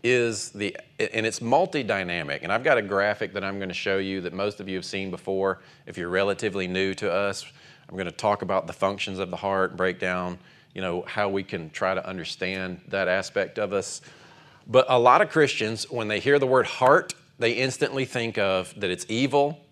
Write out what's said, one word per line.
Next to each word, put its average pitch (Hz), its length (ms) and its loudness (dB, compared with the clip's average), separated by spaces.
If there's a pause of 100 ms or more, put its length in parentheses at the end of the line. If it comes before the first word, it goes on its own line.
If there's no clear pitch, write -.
is 120 460 2
the, 104 260 -6 (240)
and 110 260 -2
it's 110 140 -4
multi-dynamic. 101 1040 0
And 87 80 -2
I've 117 100 0
got 139 160 4
a 107 40 0
graphic 101 500 0
that 98 100 -4
I'm 95 160 -6
gonna 95 160 -6
show 98 240 0
you 95 220 -2
that 87 120 -6
most 101 280 -4
of 95 80 -10
you 95 80 -4
have 90 80 -6
seen 95 260 -6
before. 95 480 -2 (260)
If - 140 -12
you're 87 120 -6
relatively 95 580 0
new 95 260 0
to 95 180 -2
us, 98 320 -2 (440)
I'm 90 80 -14
gonna 90 160 -6
talk 101 300 0
about 92 260 -2
the 87 40 -12
functions 95 460 -2
of 92 120 -4
the 92 60 -6
heart, 95 400 0
break 92 220 0
down, 90 400 -4 (360)
you 95 60 -8
know, 92 280 -4
how 104 200 0
we 98 140 -2
can 87 280 -8
try 92 220 0
to 92 140 -4
understand 92 800 -6
that 95 220 -2
aspect 95 500 -2
of 101 140 -2
us. - 280 -4 (680)
But 123 200 6
a 127 100 4
lot 123 240 8
of 156 80 0
Christians, 113 600 0
when 113 160 -4
they 104 140 0
hear 143 180 4
the 135 80 2
word 127 200 4
heart, - 480 4 (260)
they 117 120 2
instantly 131 520 0
think 117 340 -4
of 95 400 0
that 101 120 -2
it's 90 180 -4
evil 143 520 2 (120)